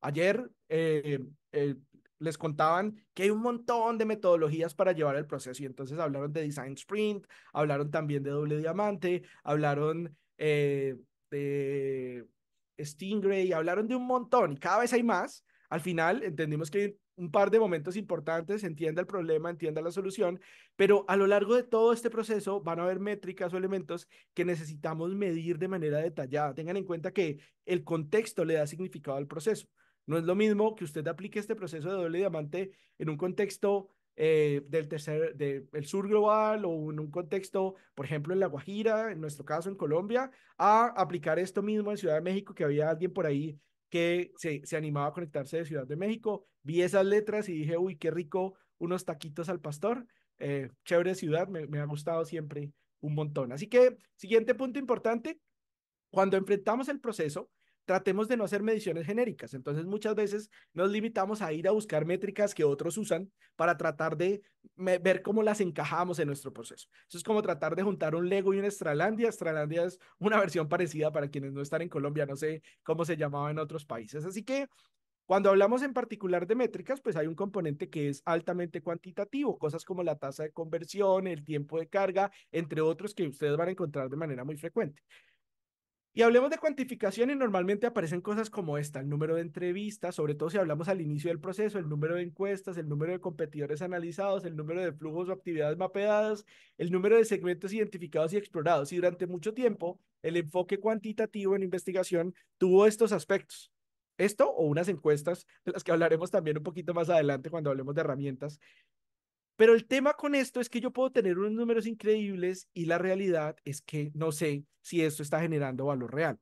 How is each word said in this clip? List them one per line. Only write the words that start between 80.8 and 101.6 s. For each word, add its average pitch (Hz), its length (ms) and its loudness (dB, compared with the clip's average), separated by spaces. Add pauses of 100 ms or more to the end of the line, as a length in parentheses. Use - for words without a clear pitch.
el 160 180 -6
tiempo 147 340 -4
de 165 80 -4
carga, 196 460 0 (180)
entre 156 300 -4
otros 160 340 0
que 170 140 -2
ustedes 147 300 0
van 170 100 0
a 190 40 -4
encontrar 147 360 -4
de 131 80 -6
manera 147 260 -4
muy 147 140 -8
frecuente. 156 460 -4 (1120)
Y 220 60 6
hablemos 240 260 8
de 320 100 -2
cuantificación 254 720 -2
y 285 40 0
normalmente 208 540 0
aparecen 180 320 -2
cosas 208 280 -2
como 151 300 -4
esta, 147 220 -6
el 139 80 -6
número 151 260 0
de 170 60 0
entrevistas, 180 760 -6
sobre 151 220 -2
todo 151 120 -4
si 175 100 -2
hablamos 165 300 0
al 190 120 0
inicio 151 280 -4
del 175 120 -2
proceso, 202 360 -4
el 175 120 -4
número 151 260 -2
de 175 80 -2
encuestas, 190 540 -6
el 165 120 -6
número 147 220 -2
de 180 80 -4
competidores 151 640 -6
analizados, 180 640 -2
el 165 100 -8
número 156 260 -4
de 175 120 -2
flujos 160 360 -6
o 190 40 -2
actividades 165 440 -2
mapeadas, 208 680 0 (340)
el 170 140 -2
número 196 240 6
de 226 80 10
segmentos 180 480 -2
identificados 175 600 -2
y 202 40 0
explorados. 160 560 0
Y 180 40 -2
durante 175 300 2
mucho 180 280 -4
tiempo, 208 440 0 (240)
el 165 140 -2
enfoque 180 420 0
cuantitativo 214 760 -2
en 196 80 0